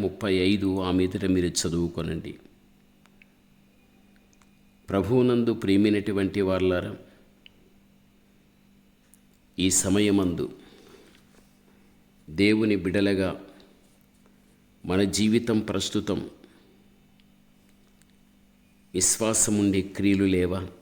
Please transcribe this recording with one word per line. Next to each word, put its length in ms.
ముప్పై 320
ఐదు 340
ఆ 100
మీదట 340
మీరు 240
చదువుకొనండి. 760
ప్రభువునందు 640
ప్రియమైనటువంటి 880
వారలారా, 520
ఈ 100
సమయమందు 760
దేవుని 460
బిడలగా 540
మన 180
జీవితం 560
ప్రస్తుతం 600
విశ్వాసముండి 880
క్రియలు 420
లేవా? 380